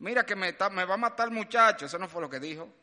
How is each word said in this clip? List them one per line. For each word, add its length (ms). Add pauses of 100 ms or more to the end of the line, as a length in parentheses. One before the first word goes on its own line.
mira 260
que 100
me 140
está, 200
me 160
va 80
a 40
matar 320
el 40
muchacho." 540
Eso 100
no 100
fue 140
lo 80
que 100
dijo. 320 (120)